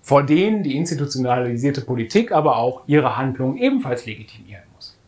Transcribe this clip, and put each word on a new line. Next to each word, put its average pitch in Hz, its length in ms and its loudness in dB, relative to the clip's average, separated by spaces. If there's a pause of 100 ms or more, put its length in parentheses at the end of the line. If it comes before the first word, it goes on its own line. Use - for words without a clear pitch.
vor 143 220 4
denen 185 400 2
die 135 120 -2
institutionalisierte 131 1040 -2
Politik 127 500 0
aber 151 260 2
auch 123 300 -2
ihre 143 300 2
Handlungen 131 400 -2
ebenfalls 247 480 -2
legitimieren 104 580 -16 (120)
muss. - 220 -20 (100)